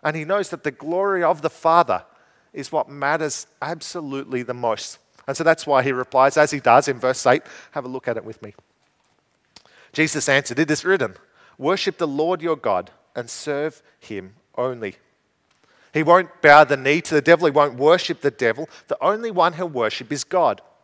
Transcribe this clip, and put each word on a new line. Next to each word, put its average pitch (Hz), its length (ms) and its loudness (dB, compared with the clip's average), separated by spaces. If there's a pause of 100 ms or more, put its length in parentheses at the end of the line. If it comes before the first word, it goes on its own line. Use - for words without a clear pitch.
And 156 120 -2
he 160 80 -8
knows 190 260 -4
that 160 140 -12
the 147 80 -4
glory 180 520 -4
of 160 180 0
the 156 80 -4
Father 165 560 0 (480)
is - 180 -12
what 151 180 -4
matters 143 580 -4 (140)
absolutely 139 800 -10
the 123 100 -8
most. 117 440 -6 (300)
And 135 80 -6
so 160 80 -6
that's 160 220 2
why 139 160 2
he 135 100 -2
replies, 131 460 0
as 151 140 4
he 143 80 -6
does 127 280 4
in 127 120 -4
verse 127 260 -4
eight. 127 160 2 (300)
Have 135 140 -10
a - 20 -12
look 127 200 -10
at 117 100 -6
it 101 60 -12
with 110 200 -18
me. 104 100 -20 (1400)
Jesus 151 380 -2
answered, 135 300 0
"It 156 100 0
is 151 160 -2
written, 147 320 -2 (400)
'Worship 185 400 -4
the 170 80 -2
Lord 151 380 -2
your 165 120 0
God 95 360 -4 (240)
and 120 120 -10
serve 147 540 -8 (180)
him 95 360 -14 (200)
only.'" 120 420 -6 (920)
He 156 120 -2
won't 170 400 2
bow 147 220 10
the 135 120 0
knee 139 240 0
to - 140 -2
the 143 80 4
devil. 165 240 6
He 147 40 2
won't 143 220 2
worship 156 480 2
the 143 80 2
devil. 127 400 -2 (180)
The - 160 -6
only 220 280 -2
one 175 220 0
he'll 175 140 -8
worship 120 440 -4
is 143 120 -6
God 151 380 0 (220)